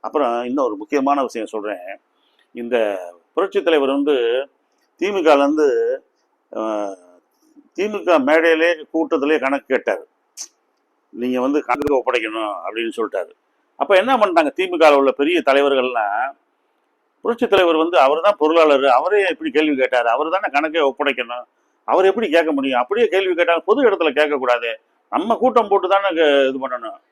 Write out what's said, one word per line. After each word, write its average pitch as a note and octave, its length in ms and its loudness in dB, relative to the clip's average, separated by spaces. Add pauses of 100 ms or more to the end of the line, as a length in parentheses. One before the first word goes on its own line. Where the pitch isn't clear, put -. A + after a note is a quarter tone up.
அப்புறம் A#2+ 440 -4
இன்னொரு B2 320 -4
முக்கியமான C#3 460 -2
விஷயம் A2+ 240 -8
சொல்றேன். G2+ 520 -10 (540)
இந்த A#2 460 -2 (340)
புரட்சித் F#3+ 320 -2
தலைவர் D3+ 240 2
வந்து C3+ 600 0 (480)
தி F#3 140 -4
மு C#4 80 -4
கல D3 200 4
இருந்து, C#3 640 0 (540)
ஆ, A2 320 -6 (840)
தி G3 160 -4
மு G#3 140 -8
க E3+ 160 2
மேடையிலே D#3+ 720 2
கூட்டத்திலே D3+ 480 0
கணக்கு C3+ 280 -4
கேட்டாரு. A2 420 -2 (1000)
"நீங்க B2+ 300 -4
வந்து C#3+ 240 -2
கணக்கு C#3+ 320 -2
ஒப்படைக்கணும்" A2 680 -2
அப்படின்னு A2 320 -6
சொல்லிட்டாரு. G2 340 -6 (460)
அப்ப F#3+ 200 2
என்ன A#3+ 200 2
பண்ணிட்டாங்க? E3+ 360 2
தி F#3 160 -4
மு F3+ 80 -6
கல D3+ 200 6
உள்ள C3+ 140 4
பெரிய D3+ 340 0
தலைவர்கள்லாம், C3 880 0 (880)
புரட்சித் A#3 300 -2
தலைவர் F3+ 260 4
வந்து E3 220 2
அவர் D3 220 4
தான் G3+ 180 2
பொருளாளர், D3+ 480 4
அவரே F3+ 420 2
எப்படி D#3+ 220 -6
கேள்வி D3+ 260 0
கேட்டாரு? B2 320 0
அவர் C3+ 200 0
தானே F#3+ 240 -2
கணக்கே D3+ 400 0
ஒப்படைக்கணும், B2 520 -6 (400)
அவர் D#3+ 200 2
எப்படி C3+ 260 0
கேட்க D#3+ 220 2
முடியும்? C3+ 280 -2
அப்படியே G3+ 280 0
கேள்வி F#3 260 0
கேட்டாலும் E3 320 0
பொது A#3 160 2
இடத்துல E3+ 300 2
கேட்கக்கூடாது. B2 600 0 (360)
நம்ம F#3+ 260 -2
கூட்டம் A3 320 2
போட்டு F#3+ 200 0
தானே G3 200 2
கே-, D3 400 2
இது C3 200 -6
பண்ணணும். A2+ 320 -10 (100)